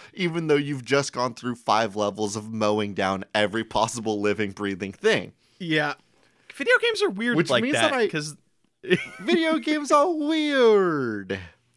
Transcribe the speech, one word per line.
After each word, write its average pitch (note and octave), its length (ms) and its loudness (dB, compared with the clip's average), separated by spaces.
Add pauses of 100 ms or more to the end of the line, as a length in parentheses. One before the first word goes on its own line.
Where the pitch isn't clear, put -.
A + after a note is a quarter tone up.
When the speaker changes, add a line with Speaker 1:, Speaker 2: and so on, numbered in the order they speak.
(140)
Speaker 1:
even E3+ 340 -2
though D3 80 6
you've C#3+ 300 -2
just C#3 280 0
gone B2 200 -2
through B2 220 -8
five G#2+ 400 0
levels G#2 400 -2
of A2 160 -8
mowing G#2+ 420 0
down F#2+ 400 -2
every G#2+ 300 0
possible A2 580 -2
living, G#2 300 0
breathing G2 420 -6
thing. F#3 400 -2 (260)
Speaker 2:
Yeah. D#3 340 -2 (600)
Video A4+ 280 2
games A4 220 -2
are G4 60 0
weird A3+ 260 -2
Speaker 1:
Which - 140 2
Speaker 2:
like C#3 140 4
Speaker 1:
means C#4 120 0
Speaker 2:
that, - 160 2
Speaker 1:
that C4+ 80 0
I G#3+ 80 2
Speaker 2:
'cause D3+ 300 -8 (460)
<laughs> - 360 -2
Speaker 1:
Video D#4+ 380 2
games D4 340 -2
are D4 200 6
weird. G#3 1300 2 (380)